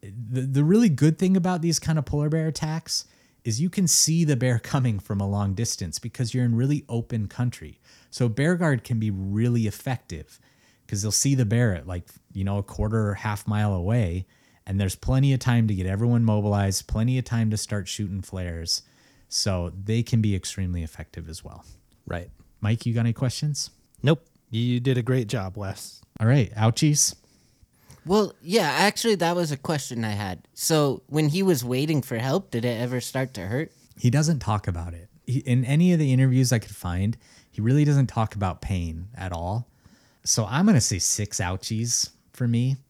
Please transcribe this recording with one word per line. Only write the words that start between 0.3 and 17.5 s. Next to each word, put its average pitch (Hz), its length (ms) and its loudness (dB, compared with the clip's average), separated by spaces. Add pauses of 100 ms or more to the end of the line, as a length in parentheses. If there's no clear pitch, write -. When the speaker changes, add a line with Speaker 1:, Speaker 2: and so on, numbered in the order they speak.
Speaker 1:
the 135 220 2
really 214 260 6
good 151 280 4
thing 185 180 2
about 180 280 0
these 170 160 0
kind 160 180 -2
of 147 80 -2
polar 147 240 -2
bear 160 180 0
attacks 156 580 -6 (380)
is 110 160 -2
you 180 120 0
can 190 160 2
see 165 360 4
the 147 140 4
bear 123 220 2
<laughs> - 40 -8
coming 120 360 0
from 101 200 -4
a 98 80 0
long 101 280 0
distance 95 420 -4
because 120 360 -6
you're 123 120 2
in 117 100 4
really 139 320 0
open 117 400 -4
country. - 520 -6 (320)
So 120 180 0
bear 143 260 2
guard 156 280 2
can 117 160 -2
be 107 100 0
really 107 560 0
effective - 760 -8 (480)
'cause 98 140 -4
they'll 107 100 -2
see 139 240 2
the 127 100 2
bear 117 300 2
at, 80 120 -10
like, 87 200 -8 (260)
you 98 100 -4
know, 98 160 -2
a 98 40 -4
quarter 107 460 -2
or 101 60 -2
half 104 320 -6
mile 104 260 0
away, 92 520 -2 (400)
and 98 140 -2
there's 98 160 0
plenty 135 380 2
of 127 60 0
time 117 280 2
to 104 80 0
get 92 100 -2
everyone 117 380 0
mobilized, 101 640 2
plenty 120 300 0
of 123 80 -4
time 113 260 0